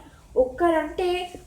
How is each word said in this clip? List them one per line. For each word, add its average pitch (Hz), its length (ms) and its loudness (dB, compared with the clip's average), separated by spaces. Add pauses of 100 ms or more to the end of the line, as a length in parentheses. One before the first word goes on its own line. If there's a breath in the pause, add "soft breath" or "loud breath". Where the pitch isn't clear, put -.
(360 loud breath)
ఒకరంటే 349 960 0 (140)